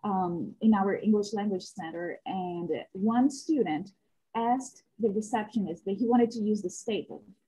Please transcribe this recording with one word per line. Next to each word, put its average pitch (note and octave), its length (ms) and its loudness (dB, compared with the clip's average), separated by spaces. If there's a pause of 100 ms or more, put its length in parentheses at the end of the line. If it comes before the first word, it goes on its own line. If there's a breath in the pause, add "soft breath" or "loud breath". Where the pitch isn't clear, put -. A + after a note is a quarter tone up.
um, F#3 560 -2
in A3 140 8
our G3 220 2
English G#3 380 2
Language G3+ 300 -2
Center, E3+ 600 -8
and F3 460 -4 (220)
one A#3 380 4
student G3 600 -2 (440)
asked A#3+ 500 -2 (140)
the G#3+ 120 2
receptionist G#3+ 760 -2
that G3 120 -2
he A#3 100 0
wanted A#3 240 4
to A#3 100 -6
use G#3 220 0
the F3+ 80 -4
staple. - 520 -8 (260)